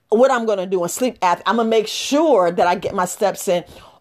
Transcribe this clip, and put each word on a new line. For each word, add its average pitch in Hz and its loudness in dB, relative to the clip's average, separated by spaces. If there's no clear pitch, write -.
what 254 4
I'm 233 -2
gonna 196 -2
do 185 -2
in 175 -4
sleep - -4
apnea, 175 0
I'm 202 2
gonna 226 0
make 226 2
sure 262 2
that 180 0
I 175 2
get 190 -6
my 190 -2
steps 185 -4
in 175 -2